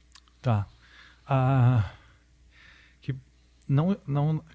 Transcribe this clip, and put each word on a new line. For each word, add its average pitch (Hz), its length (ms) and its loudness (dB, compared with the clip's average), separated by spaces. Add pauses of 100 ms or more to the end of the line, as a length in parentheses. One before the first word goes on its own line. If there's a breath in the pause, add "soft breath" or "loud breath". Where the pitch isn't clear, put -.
(420)
Tá. 107 240 -2 (600 loud breath)
Ah, 127 640 2 (1120 loud breath)
que 135 140 -8 (520)
não, 156 380 0
não, 147 380 -2 (120)